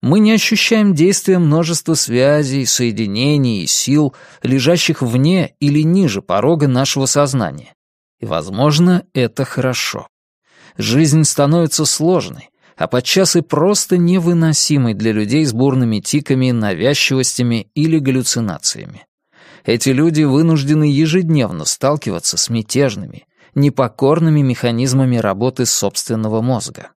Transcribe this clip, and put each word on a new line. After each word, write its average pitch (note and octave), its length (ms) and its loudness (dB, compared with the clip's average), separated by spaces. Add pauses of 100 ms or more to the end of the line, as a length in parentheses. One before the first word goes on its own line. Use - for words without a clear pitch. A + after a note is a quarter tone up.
Мы D#3 160 2
не G#3+ 140 4
ощущаем G#3+ 600 2
действия F#3 460 2
множества E3 560 0
связей, C3+ 720 0
соединений A#2 960 -2
и - 40 -6
сил, C#3+ 460 0 (300)
лежащих C#3 580 0
вне C#3 580 0
или C#3+ 220 2
ниже F#3 400 0
порога C#3+ 460 0
нашего C3+ 400 0
сознания. B2+ 680 -2 (460)
И, - 80 -10
возможно, C#3+ 760 0 (120)
это B2 300 -2
хорошо. - 600 -6 (720)
Жизнь C#3+ 460 2
становится D3+ 600 0
сложной, D#3 680 -2 (240)
а - 120 -4
подчас B2+ 480 0
и F3 60 2
просто F#3 560 0
невыносимой E3 960 2
для A2 180 -2
людей G#2+ 340 0
с B2+ 80 -4
бурными B2 460 0
тиками, C3 520 0
навязчивостями A#2+ 1200 -2
или D#3+ 240 2
галлюцинациями. B2 1040 -4 (580)
Эти A#2 260 0
люди D3+ 340 2
вынуждены D3+ 640 2
ежедневно D3 800 0
сталкиваться C3 720 -4
с - 120 -4
мятежными, A2+ 760 -4 (300)
непокорными D3 880 2
механизмами B2+ 760 0
работы A2 480 -2
собственного A2 760 -4
мозга. - 540 -6